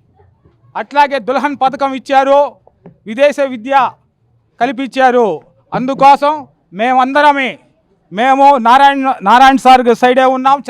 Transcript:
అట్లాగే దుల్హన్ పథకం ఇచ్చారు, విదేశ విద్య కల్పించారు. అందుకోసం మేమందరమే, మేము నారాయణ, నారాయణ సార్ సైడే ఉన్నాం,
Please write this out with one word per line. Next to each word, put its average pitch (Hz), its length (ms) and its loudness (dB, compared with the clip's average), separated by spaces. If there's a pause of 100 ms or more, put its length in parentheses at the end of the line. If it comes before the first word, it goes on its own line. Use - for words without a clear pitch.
(760)
అట్లాగే 277 420 -2
దుల్హన్ 262 440 -6
పథకం 269 320 -4
ఇచ్చారు, 269 460 0 (680)
విదేశ 269 340 -2
విద్య 262 500 -2 (680)
కల్పించారు. 247 680 -2 (480)
అందుకోసం 269 560 2 (400)
మేమందరమే, 254 840 -2 (540)
మేము 262 340 0 (100)
నారాయణ, 269 560 2 (100)
నారాయణ 254 340 4
సార్ 254 380 4
సైడే 254 300 0
ఉన్నాం, 262 340 0 (120)